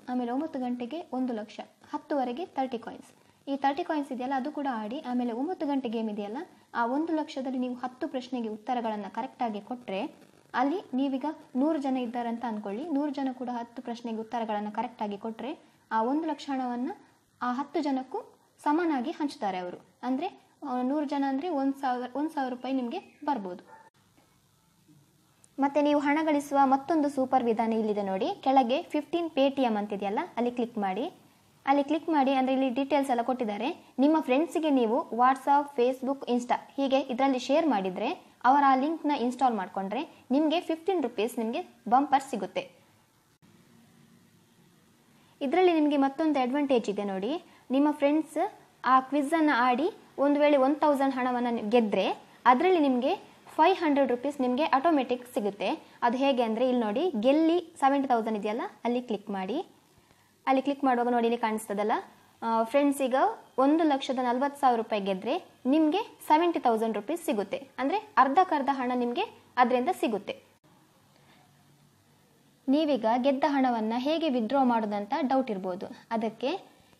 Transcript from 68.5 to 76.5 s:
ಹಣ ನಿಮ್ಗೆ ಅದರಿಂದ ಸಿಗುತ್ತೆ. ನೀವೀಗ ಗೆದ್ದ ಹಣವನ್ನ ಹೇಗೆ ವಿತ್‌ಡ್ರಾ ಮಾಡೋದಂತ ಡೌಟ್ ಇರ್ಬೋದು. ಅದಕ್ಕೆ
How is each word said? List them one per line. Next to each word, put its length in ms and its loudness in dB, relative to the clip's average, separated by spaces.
ಹಣ 220 -2
ನಿಮ್ಗೆ 280 -2
ಅದರಿಂದ 320 2
ಸಿಗುತ್ತೆ. 540 -4
ನೀವೀಗ 360 2
ಗೆದ್ದ 300 0
ಹಣವನ್ನ 500 0
ಹೇಗೆ 320 -2
ವಿತ್‌ಡ್ರಾ 360 0
ಮಾಡೋದಂತ 560 -2
ಡೌಟ್ 300 0
ಇರ್ಬೋದು. 360 -6
ಅದಕ್ಕೆ 500 -4